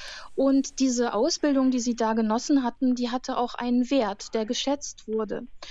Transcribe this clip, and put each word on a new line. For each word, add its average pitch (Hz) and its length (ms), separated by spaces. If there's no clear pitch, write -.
Und 269 460
diese 240 320
Ausbildung, 269 580
die 254 80
sie 233 160
da 220 200
genossen 233 500
hatten, 254 300
die 240 160
hatte 262 260
auch - 180
einen 247 340
Wert, 214 440
der 220 120
geschätzt - 600
wurde. 220 400